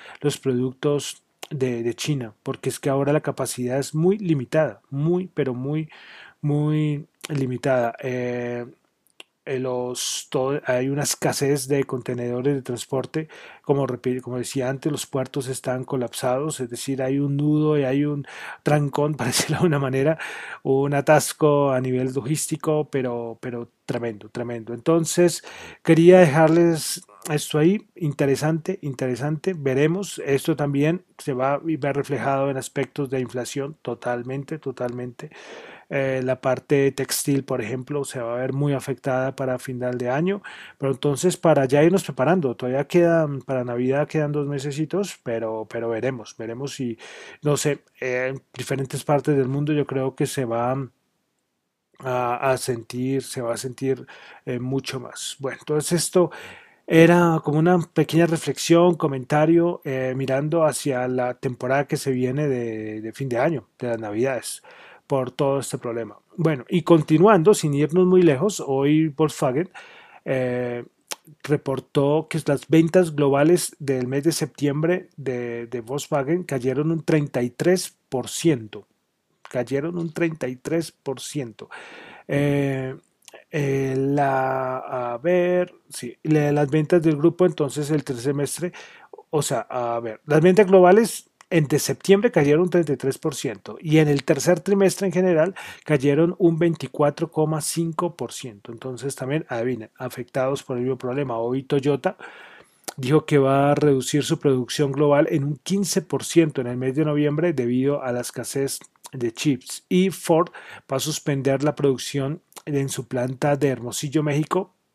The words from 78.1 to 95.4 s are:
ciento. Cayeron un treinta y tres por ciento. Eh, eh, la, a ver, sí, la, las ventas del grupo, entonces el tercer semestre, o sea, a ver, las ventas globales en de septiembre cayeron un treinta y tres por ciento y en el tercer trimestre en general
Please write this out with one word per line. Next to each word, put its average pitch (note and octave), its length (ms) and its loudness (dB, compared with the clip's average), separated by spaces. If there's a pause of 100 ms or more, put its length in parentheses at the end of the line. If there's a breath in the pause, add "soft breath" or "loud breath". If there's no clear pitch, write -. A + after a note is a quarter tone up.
ciento. A2 580 -2 (640)
Cayeron C#3 480 -4
un E3 140 -6
treinta D#3+ 340 -4
y B2+ 80 -6
tres D#3+ 380 -4
por C3 280 -10
ciento. - 480 -10 (600 loud breath)
Eh, C#3 680 -2 (560)
eh, C3+ 460 -2
la, C3 1200 -2
a A#2+ 40 -8
ver, F3+ 540 2 (160)
sí, - 360 -12
la, D3+ 280 2
las D3 180 2
ventas D#3 320 2
del D#3 140 2
grupo, E3 300 4
entonces D3 440 -2
el D3+ 140 0
tercer A#2+ 200 -6
semestre, D3 480 -4 (580 loud breath)
o D#3 100 0
sea, C#3 200 -2 (100)
a A#2+ 300 -4
ver, A2+ 260 -8
las D3 140 6
ventas F#3 260 8
globales F#3+ 640 6 (180)
en D#3 200 2
de D3+ 100 2
septiembre G3 540 4
cayeron D3 300 4
un F3+ 80 0
treinta E3 220 2
y B2+ 40 0
tres C3+ 220 -4
por - 180 -4
ciento - 440 -8
y D#3 180 4
en D#3 100 6
el C#3+ 160 2
tercer D#3+ 340 2
trimestre G3 480 2
en F#3 60 -2
general F3+ 420 4 (300 loud breath)